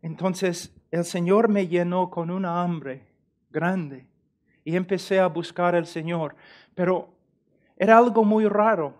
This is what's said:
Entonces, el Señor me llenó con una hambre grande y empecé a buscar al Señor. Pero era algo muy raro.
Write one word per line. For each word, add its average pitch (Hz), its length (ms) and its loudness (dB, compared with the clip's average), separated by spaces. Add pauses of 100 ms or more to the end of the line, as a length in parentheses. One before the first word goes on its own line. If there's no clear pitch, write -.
Entonces, 175 720 -4 (160)
el 170 140 -2
Señor 185 440 2
me 202 200 2
llenó 175 420 0
con 170 200 -6
una 180 320 -2
hambre 147 440 -6 (440)
grande 156 560 -4 (580)
y 160 120 -4
empecé 185 440 0
a 185 60 4
buscar 175 480 -2
al 170 120 0
Señor. 165 500 -6 (380)
Pero 180 400 -2 (640)
era 220 220 6
algo 226 260 4
muy 214 220 2
raro. 202 540 0